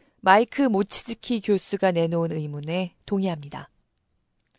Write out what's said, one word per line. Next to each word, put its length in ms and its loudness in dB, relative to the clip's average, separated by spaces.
마이크 420 4
모치즈키 800 0
교수가 520 0
내놓은 380 0
의문에 640 -6
동의합니다. 640 -4